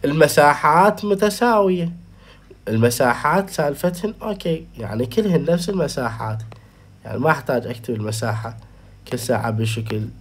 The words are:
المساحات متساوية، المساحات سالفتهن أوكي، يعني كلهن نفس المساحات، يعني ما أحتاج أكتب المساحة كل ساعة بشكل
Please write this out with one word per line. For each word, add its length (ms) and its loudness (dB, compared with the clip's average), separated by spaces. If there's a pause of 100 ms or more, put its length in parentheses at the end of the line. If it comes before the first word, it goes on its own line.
المساحات 1000 4
متساوية، 880 2 (760)
المساحات 800 2
سالفتهن 720 -2
أوكي، 440 -6 (120)
يعني 280 -4
كلهن 380 0
نفس 260 0
المساحات، 680 -4 (680)
يعني 140 -8
ما 120 2
أحتاج 360 0
أكتب 280 -8
المساحة 600 -4 (560)
كل 60 -4
ساعة 320 -2
بشكل 580 -2 (120)